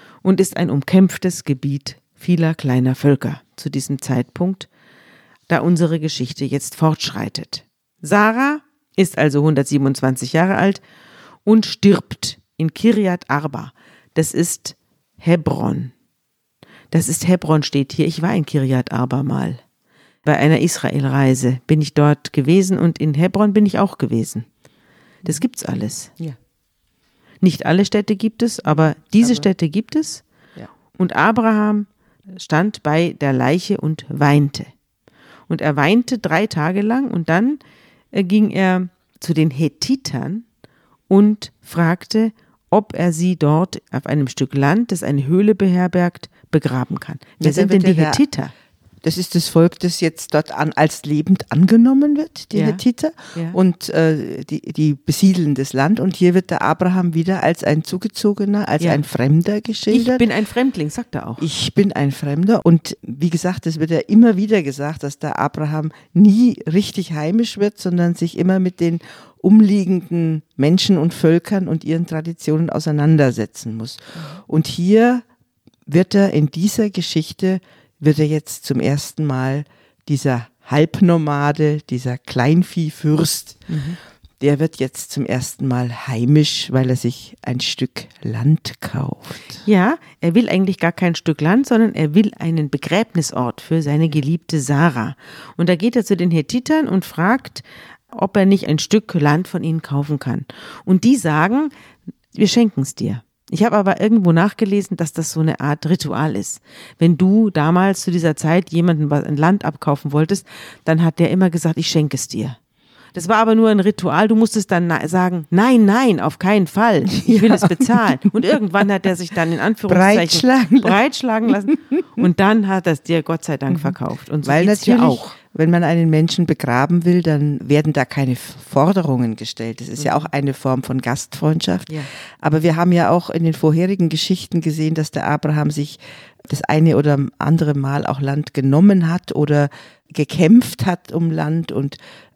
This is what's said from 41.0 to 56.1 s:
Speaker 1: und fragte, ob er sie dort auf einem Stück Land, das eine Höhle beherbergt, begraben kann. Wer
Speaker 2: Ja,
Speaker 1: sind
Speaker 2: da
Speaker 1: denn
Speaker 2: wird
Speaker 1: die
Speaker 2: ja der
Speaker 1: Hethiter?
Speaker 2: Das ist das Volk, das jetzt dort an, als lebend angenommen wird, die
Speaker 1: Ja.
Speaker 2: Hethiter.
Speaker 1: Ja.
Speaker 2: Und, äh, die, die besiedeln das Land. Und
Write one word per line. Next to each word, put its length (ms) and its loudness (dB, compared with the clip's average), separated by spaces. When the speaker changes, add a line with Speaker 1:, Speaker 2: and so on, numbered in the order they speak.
Speaker 1:
und 500 2
fragte, 720 -2
ob 260 0
er 160 0
sie 240 0
dort 460 0
auf 140 -6
einem 240 -2
Stück 260 -6
Land, 380 0
das 100 -6
eine 240 -2
Höhle 260 2
beherbergt, 760 0
begraben 520 -2
kann. 180 -16
Wer 80 0
Speaker 2:
Ja, 60 2
Speaker 1:
sind 180 2
Speaker 2:
da 20 2
Speaker 1:
denn 100 4
Speaker 2:
wird 140 4
Speaker 1:
die 20 0
Speaker 2:
ja 60 4
der 80 0
Speaker 1:
Hethiter? 400 -2
Speaker 2:
Das 120 -2
ist 180 -6
das 140 0
Volk, 320 2
das 180 -4
jetzt 340 -4
dort 200 0
an, 240 -4
als 260 0
lebend 480 0
angenommen 640 4
wird, 380 -8
die 60 0
Speaker 1:
Ja. 80 2
Speaker 2:
Hethiter. 440 -2
Speaker 1:
Ja. 160 -6
Speaker 2:
Und, 380 0
äh, 560 -2
die, 160 -8
die 320 -2
besiedeln 640 2
das 180 -6
Land. 260 2
Und 160 -2